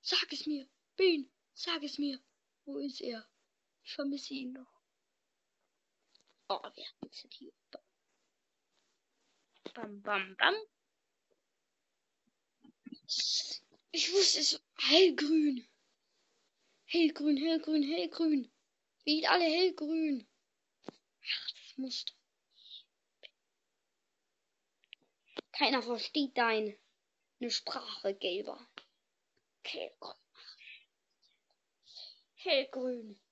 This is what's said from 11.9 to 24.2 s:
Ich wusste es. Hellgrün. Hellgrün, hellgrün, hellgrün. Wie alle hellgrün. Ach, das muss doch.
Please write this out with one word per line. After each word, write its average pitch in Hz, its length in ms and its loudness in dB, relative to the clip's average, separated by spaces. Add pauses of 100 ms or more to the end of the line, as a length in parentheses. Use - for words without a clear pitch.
Ich 330 220 0
wusste 370 280 4
es. - 220 0 (140)
Hellgrün. 294 920 6 (1160)
Hellgrün, 302 520 2
hellgrün, 311 460 2
hellgrün. 311 680 0 (520)
Wie 311 220 2
alle 349 180 6
hellgrün. 320 840 2 (580)
Ach, - 640 -10
das - 260 -18
muss 262 280 -6
doch. - 100 -10 (3500)